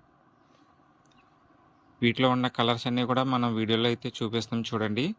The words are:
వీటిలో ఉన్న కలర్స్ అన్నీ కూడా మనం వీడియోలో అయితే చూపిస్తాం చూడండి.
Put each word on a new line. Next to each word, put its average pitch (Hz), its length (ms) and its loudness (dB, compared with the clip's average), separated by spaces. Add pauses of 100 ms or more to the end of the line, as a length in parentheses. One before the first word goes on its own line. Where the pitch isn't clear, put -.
(2000)
వీటిలో 120 300 4
ఉన్న 127 180 2
కలర్స్ 117 380 0
అన్నీ 123 180 0
కూడా 127 200 0
మనం 123 300 0
వీడియోలో 113 340 2
అయితే 120 220 -2
చూపిస్తాం 117 520 -4
చూడండి. 110 420 -2 (140)